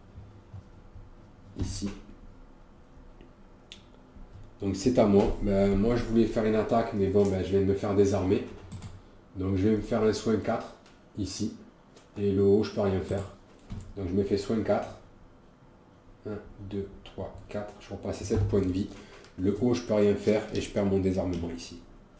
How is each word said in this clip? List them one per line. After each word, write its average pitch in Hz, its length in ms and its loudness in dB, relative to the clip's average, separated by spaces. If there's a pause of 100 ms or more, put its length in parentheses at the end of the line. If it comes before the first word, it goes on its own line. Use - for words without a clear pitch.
(1600)
Ici. 95 280 -6 (2750)
Donc 98 160 -2
c'est 123 220 2
à 110 80 8
moi. 104 360 6
Ben, 98 340 4
moi 113 200 2
je 110 80 -2
voulais 110 220 4
faire 110 180 0
une 110 100 2
attaque, 113 400 2
mais 98 140 2
bon, 101 180 6
ben, 92 180 0
je 90 60 -4
viens 98 100 4
de 95 40 4
me 95 100 2
faire 101 200 -2
désarmer. 98 500 4 (920)
Donc 95 200 -2
je 98 120 2
vais 110 80 2
me 101 40 -2
faire 110 220 -2
un 110 100 4
soin 110 240 0
quatre, - 380 -4 (420)
ici. 104 380 -6 (640)
Et 101 160 0
le 98 120 4
haut, 101 180 6
je - 100 -4
peux 113 80 -2
rien 95 200 2
faire. 95 220 -4 (720)
Donc 92 120 -6
je 92 60 -4
me 98 100 2
fais 101 140 0
soin 110 240 -2
quatre. - 360 -2 (1300)
Un, 104 120 -8 (320)
deux, 98 180 -6 (160)
trois, - 320 -12 (120)
quatre. - 320 -10
Je - 100 -18
repasse - 320 -8
à - 20 -8
sept 101 240 2
points 101 120 2
de 92 100 0
vie. 95 180 -2 (500)
Le 95 220 0
haut, 123 140 2
je 117 80 -2
peux 107 120 -2
rien 104 200 4
faire 107 280 2 (120)
et 95 60 -2
je - 100 -6
perds 101 160 0
mon 98 120 2
désarmement 90 580 -2
ici. - 240 -14 (400)